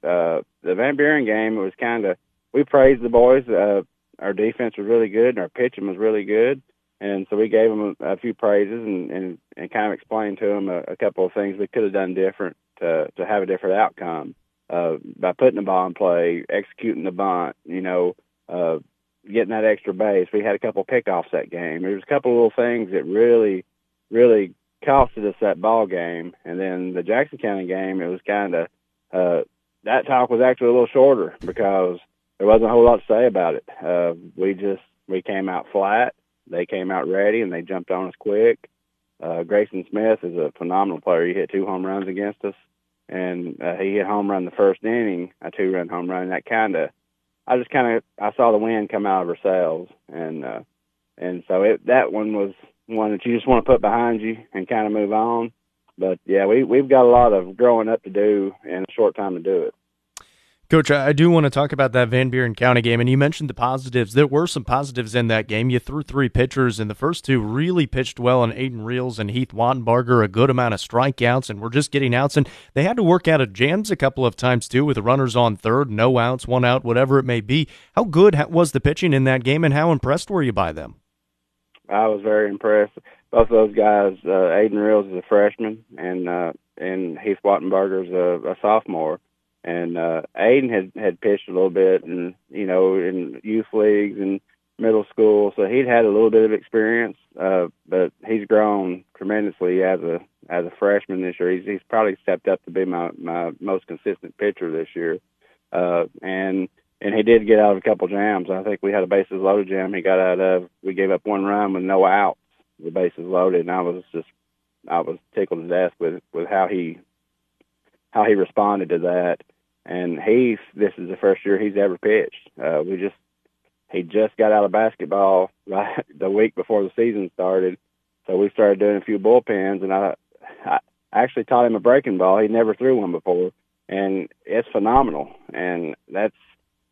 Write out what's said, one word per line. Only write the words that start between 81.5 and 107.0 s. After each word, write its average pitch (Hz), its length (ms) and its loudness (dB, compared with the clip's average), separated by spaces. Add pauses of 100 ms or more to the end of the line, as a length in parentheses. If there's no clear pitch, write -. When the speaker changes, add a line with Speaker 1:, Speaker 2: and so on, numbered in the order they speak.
Speaker 1:
I 104 180 2
was 107 140 0
very 107 280 2
impressed. 104 500 0 (320)
Both 117 120 6
of 107 80 2
those 110 220 4
guys, 104 520 2
uh, 92 260 2
Aiden 104 220 2
Reels 104 320 2
is 95 80 -12
a 90 160 -6
freshman, 107 560 0 (120)
and, 90 300 -6
uh, 87 240 -4 (260)
and 92 400 -6
Heath 101 280 -4
Wattenbarger 95 600 0
is 87 60 -12
a, 90 400 -2
a 92 100 -8
sophomore. 90 600 -2 (420)
And, 85 340 -6
uh, 82 260 -4 (140)
Aiden 123 320 2
had, 95 220 -4 (100)
had 90 200 -4
pitched 101 260 -2
a 92 60 -12
little 92 160 2
bit 92 340 2
and, 87 320 -8 (140)
you 92 160 -8
know, 95 300 2
in 90 480 -4
youth 107 280 -4
leagues 104 480 2
and 98 220 -4 (360)
middle 110 320 2
school. 104 460 2
So 101 100 0
he'd 123 220 0
had 117 160 4
a 107 60 4
little 110 200 4
bit 110 140 6
of 110 80 2
experience, 113 640 -2 (220)
uh, 90 280 0 (200)
but 90 240 0 (140)
he's 110 220 -4
grown 101 580 0 (100)
tremendously 95 640 -2
as 92 200 0
a, 85 180 -6 (300)
as 87 160 -4
a 87 120 -14
freshman 101 440 -2
this 90 180 -6
year. 90 120 0
He's, 92 140 -4
he's 101 240 -8
probably 107 320 0
stepped 92 280 -4
up 92 160 -2
to 90 60 -18
be 95 120 -2
my, 87 340 -4
my 85 340 -6 (100)
most 95 260 -6
consistent 90 500 -10
pitcher 92 340 -4
this 80 220 -6
year. 82 260 -6 (520)
Uh, 87 340 0 (160)
and, 95 480 -4 (320)